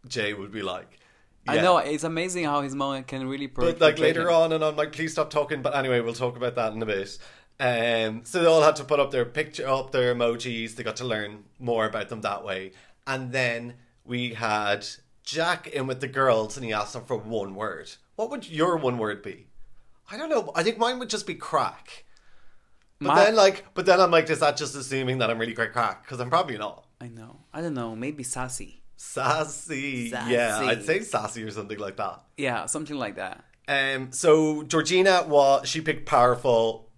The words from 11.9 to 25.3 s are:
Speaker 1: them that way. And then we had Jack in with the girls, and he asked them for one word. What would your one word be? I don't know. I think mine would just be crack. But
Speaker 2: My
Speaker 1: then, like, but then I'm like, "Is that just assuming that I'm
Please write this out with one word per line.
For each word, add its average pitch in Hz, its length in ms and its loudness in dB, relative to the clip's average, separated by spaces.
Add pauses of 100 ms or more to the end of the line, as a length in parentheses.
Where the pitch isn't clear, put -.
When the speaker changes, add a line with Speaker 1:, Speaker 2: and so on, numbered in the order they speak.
Speaker 1:
them 113 120 -8
that 101 220 -4
way. 95 300 -6 (340)
And 131 240 -4
then 120 440 -2 (300)
we 123 300 -6
had 107 500 0 (380)
Jack 165 440 -2
in 135 180 -4
with 131 140 -6
the 131 80 -6
girls, 113 480 2
and 127 100 -10
he 110 80 -4
asked 107 200 -2
them 117 120 -10
for 120 120 -4
one 104 380 -6
word. 98 360 -8 (240)
What 226 160 -4
would 254 180 -10
your 165 280 2
one 123 200 0
word 104 240 -4
be? - 260 -14 (600)
I 208 80 -12
don't 311 120 -8
know. 233 260 0
I 170 80 0
think 226 140 0
mine 247 220 0
would 247 100 -10
just 214 180 -4
be 165 80 -8
crack. - 680 -4 (960)
But 143 100 -4
Speaker 2:
My 175 160 8
Speaker 1:
then, 220 100 4
like, 196 300 6 (100)
but 180 100 -2
then 185 140 8
I'm 175 120 6
like, 160 180 6
"Is 147 100 0
that 147 180 2
just 139 180 -6
assuming 131 440 -2
that 113 100 2
I'm 117 100 0